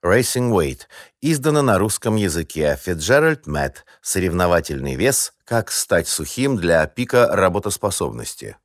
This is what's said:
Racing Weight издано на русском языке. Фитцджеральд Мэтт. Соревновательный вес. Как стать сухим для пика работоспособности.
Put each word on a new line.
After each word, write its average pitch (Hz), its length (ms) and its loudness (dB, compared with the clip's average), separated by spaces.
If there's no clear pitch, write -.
Racing 120 460 2
Weight 78 300 0
издано 151 400 2
на 110 160 4
русском 107 380 0
языке. 78 640 0
Фитцджеральд 123 680 0
Мэтт. 73 400 -6
Соревновательный 85 920 0
вес. 120 380 0
Как 117 240 -2
стать - 360 0
сухим 127 520 -2
для 82 280 2
пика 123 480 2
работоспособности. 90 1300 -2